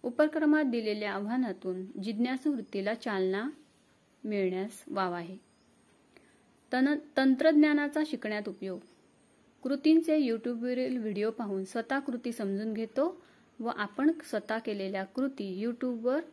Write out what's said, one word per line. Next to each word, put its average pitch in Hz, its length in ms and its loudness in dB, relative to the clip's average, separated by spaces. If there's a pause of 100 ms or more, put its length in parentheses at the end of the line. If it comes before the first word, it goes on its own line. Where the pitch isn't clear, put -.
उपक्रमात 302 600 4
दिलेल्या 214 500 -2
आव्हानातून 202 880 -4
जिज्ञासू 240 500 -2
वृत्तीला 208 420 -4
चालना 202 560 0 (720)
मिळण्यास 196 640 -2
वाव 185 260 -2
आहे. 175 240 -8 (1400)
तन-, 277 260 4 (180)
तंत्रज्ञानाचा 294 920 6
शिकण्यात 214 420 -4
उपयोग, 190 300 -8 (840)
कृतींचे 311 540 4
YouTube-वरील 247 800 0
व्हिडिओ 214 340 -2
पाहून 202 340 -4
स्वतः 233 340 -4
कृती 240 320 -4
समजून 214 420 -4
घेतो 254 500 -2 (360)
व 226 80 -4
आपण 240 440 0 (120)
स्वतः 220 360 -4
केलेल्या 196 440 -4
कृती 208 640 -4
YouTube-वर 240 540 -2 (120)